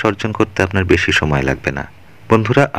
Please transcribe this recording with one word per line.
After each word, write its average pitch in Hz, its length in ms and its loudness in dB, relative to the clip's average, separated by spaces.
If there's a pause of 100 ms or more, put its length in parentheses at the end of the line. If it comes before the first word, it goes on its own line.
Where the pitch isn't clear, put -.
অর্জন 110 320 -2
করতে - 280 -2
আপনার 95 280 0
বেশি 90 260 0
সময় 71 300 0
লাগবে 65 280 -4
না। 69 60 -6 (460)
বন্ধুরা, 113 340 4 (160)